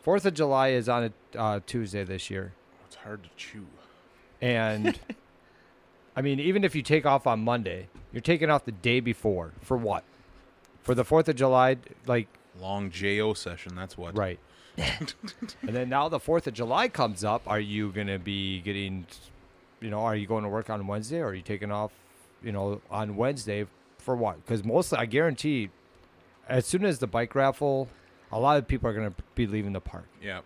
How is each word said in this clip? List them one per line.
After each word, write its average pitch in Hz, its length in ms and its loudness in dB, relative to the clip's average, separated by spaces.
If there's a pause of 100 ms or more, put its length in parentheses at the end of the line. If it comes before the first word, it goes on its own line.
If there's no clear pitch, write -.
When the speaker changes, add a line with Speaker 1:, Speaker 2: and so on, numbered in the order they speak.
Speaker 1:
Fourth 185 240 2
of 196 80 4
July 139 360 4
is 123 200 2
on 120 240 2 (220)
a, - 40 -8
uh, 107 280 0
Tuesday 101 380 -4
this 92 260 -6
year. 95 220 -6 (340)
Speaker 2:
It's - 100 -20
hard 104 280 -14
to 80 120 -20
chew. 101 300 -14 (720)
Speaker 1:
And, 113 580 2 (560)
Speaker 3:
<laughs> - 640 -18
Speaker 1:
I 131 60 -2
mean, 139 180 2
even 190 240 2
if 185 100 2
you 156 80 0
take 147 220 4
off 139 220 4
on 110 180 2
Monday, 95 440 -2 (240)
you're 117 100 -8
taking 160 260 2
off 147 160 4
the 120 80 -6
day 117 280 2
before. 101 600 -2
For - 160 -2
what? 104 280 -2 (800)
For 127 120 2
the 120 100 2
fourth 160 240 6
of 147 80 2
July, 131 400 6 (300)
like 120 220 2 (320)
Speaker 2:
Long 98 300 -4
J 98 300 0
O 107 140 2
session, 90 420 -10
that's 95 200 -12
what. 87 200 -8
Speaker 1:
Right. 92 280 0
Speaker 3:
<laughs> - 40 -20 (1120)
Speaker 1:
And 113 120 -6
then 127 140 -2
now 143 200 0
the 156 120 -2
fourth 160 260 0
of 123 80 -6
July 123 340 2
comes 107 360 -2
up. 107 220 0
Are 104 140 0
you 104 300 -2
gonna 98 280 -4
be 95 420 -4
getting, 95 460 -4 (760)
you 113 100 -8
know, 104 100 -2
are 110 160 0
you 104 100 -2
going 107 180 -2
to 104 40 -4
work 107 220 -4
on 101 160 -4
Wednesday? 107 340 -4
Or 139 80 -2
are 98 60 -6
you 92 80 -10
taking 104 280 -6
off, 104 220 -2 (500)
you 113 100 -6
know, 101 280 -2 (100)
on 104 260 -4
Wednesday 107 500 -2 (320)
for 127 180 -2
what? 101 300 -2
'Cause 110 180 0
mostly, 127 340 2
I 117 80 0
guarantee, 135 640 0 (800)
as 127 180 2
soon 185 180 0
as 165 160 2
the 127 60 0
bike 117 280 -2
raffle, 135 540 2 (440)
a 110 60 -2
lot 143 200 6
of 127 100 -2
people 127 200 0
are 113 60 0
gonna 107 200 -2 (200)
be 120 120 2
leaving 101 260 -2
the 92 80 -4
park. - 260 -12 (160)
Speaker 2:
Yeah. 95 240 -8